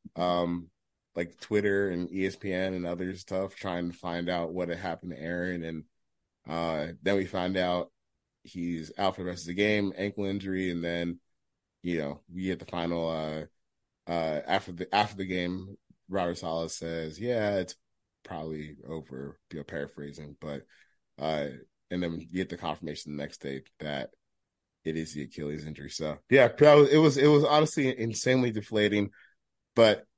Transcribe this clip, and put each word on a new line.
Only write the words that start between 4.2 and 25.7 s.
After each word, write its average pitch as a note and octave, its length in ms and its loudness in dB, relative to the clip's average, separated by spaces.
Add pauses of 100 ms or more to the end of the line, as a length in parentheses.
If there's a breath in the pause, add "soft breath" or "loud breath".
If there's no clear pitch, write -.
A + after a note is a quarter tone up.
out E2+ 240 -2
what F2+ 160 -4
had E2+ 100 -4
happened F2 340 -8
to C2 80 -14
Aaron. F2 420 -4
And, E2 220 -8 (640)
uh, E2 440 -2 (100)
then G2 140 2
we F#2+ 80 0
find F2+ 320 -4
out F2+ 360 0 (500)
he's E2+ 560 -8
out F#2+ 160 0
for G2 80 -10
the F2+ 60 -6
rest F2 140 -8
of D#2+ 60 -14
the F2+ 60 -8
game, G2+ 420 2
ankle G2+ 280 -4
injury. F#2+ 480 -2
And E2+ 100 -4
then E2+ 380 -4 (640)
you F2 140 -2
know, C#2+ 220 -6 (120)
we F#2 120 -8
get F#2 140 -4
the - 60 -16
final, E2+ 440 -2
uh, - 1000 -10
uh, D#2+ 360 -2
after F#2+ 260 0
the, F2+ 200 -8
after G#2 240 2
the F#2+ 100 -6
game, F#2 500 -4 (320)
Robert F2+ 300 -2
Saleh E2 340 -4
says, E2 480 -8
"Yeah, G#2+ 380 -2
it's F2+ 180 -6 (480)
probably D#2 520 -10 (120)
over," C#2+ 500 -12 (140)
you E2 60 -10
know, C#2+ 60 -12
paraphrasing, D2 760 -10
but, D2 220 -10 (560 soft breath)
uh, D2+ 280 -2 (440)
and F2+ 120 -2
then E2 180 -4
you E2 60 -14
get F2+ 220 -4
the E2+ 80 -8
confirmation D#2 560 -8
the C#2+ 100 -8
next - 200 -12
day C2+ 200 -8 (180)
that C#2+ 300 -6 (760)
it D#2+ 120 -4
is D#2+ 180 -6
the D2 80 -8
Achilles D2+ 440 -8
injury. D2 240 -12